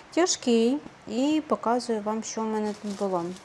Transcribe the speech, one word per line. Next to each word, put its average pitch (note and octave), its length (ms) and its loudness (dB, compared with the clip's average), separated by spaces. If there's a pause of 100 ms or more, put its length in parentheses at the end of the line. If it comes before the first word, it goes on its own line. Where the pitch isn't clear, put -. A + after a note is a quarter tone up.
(140)
тяжкий, B3+ 640 4 (300)
і C#4+ 400 2
показую A3+ 540 0
вам, A3 220 -4
що - 180 -6
в A3 40 -2
мене G#3+ 360 -2
тут G3+ 160 -8
було. F#3 260 0 (220)